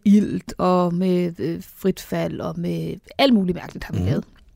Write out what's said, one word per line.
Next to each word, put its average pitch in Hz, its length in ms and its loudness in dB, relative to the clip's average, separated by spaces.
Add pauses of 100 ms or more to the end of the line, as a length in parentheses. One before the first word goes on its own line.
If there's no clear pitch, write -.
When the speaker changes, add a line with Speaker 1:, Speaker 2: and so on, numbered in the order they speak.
Speaker 1:
ilt 202 540 4
og 180 360 2
med, 180 460 0
øh, 165 220 -6
frit - 380 -4
fald 165 400 -4
og 165 200 -8
med 170 360 -6 (220)
alt 269 160 4
muligt 180 220 2
mærkeligt - 280 -12
har - 80 -12
vi 101 60 -2
Speaker 2:
Mhm. 90 100 0
Speaker 1:
lavet. 160 160 -2 (320)